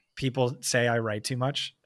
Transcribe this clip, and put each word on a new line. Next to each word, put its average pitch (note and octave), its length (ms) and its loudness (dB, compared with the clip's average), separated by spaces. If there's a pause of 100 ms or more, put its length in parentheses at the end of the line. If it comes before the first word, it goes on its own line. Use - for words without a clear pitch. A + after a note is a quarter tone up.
(140)
people B2+ 460 0
say A#2+ 280 2
I A#2 100 2
write A2 260 -2
too B2+ 140 -4
much, C3+ 360 -2 (120)